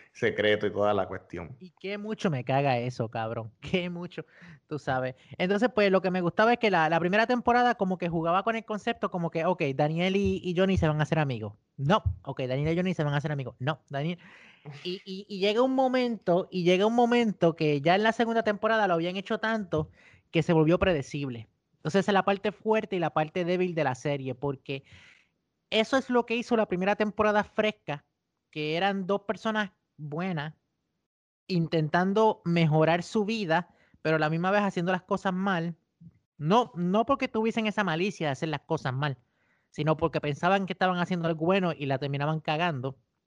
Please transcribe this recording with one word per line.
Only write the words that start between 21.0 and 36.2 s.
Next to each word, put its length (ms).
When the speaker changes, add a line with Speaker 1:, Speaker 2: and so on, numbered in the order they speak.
Speaker 2:
Entonces, 240
esa 100
es 40
la 100
parte 260
fuerte 460
y 20
la 160
parte 300
débil 320
de 80
la 100
serie, 400
porque 480
eso 260
es 140
lo 160
que 80
hizo 220
la 100
primera 300
temporada 480
fresca, 600
que 260
eran 300
dos 160
personas 480
buenas 580
intentando 1000
mejorar 600
su 200
vida, 440
pero 140
a 20
la 120
misma 200
vez 120
haciendo 300
las 100
cosas 300
mal. 440